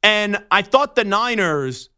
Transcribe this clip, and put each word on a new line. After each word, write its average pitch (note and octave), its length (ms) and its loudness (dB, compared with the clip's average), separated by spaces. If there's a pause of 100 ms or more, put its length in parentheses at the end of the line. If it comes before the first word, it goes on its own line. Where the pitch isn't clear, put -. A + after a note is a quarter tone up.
And G#3 480 0
I G#3 120 4
thought C#4 320 0
the A#3 100 2
Niners G3 920 -2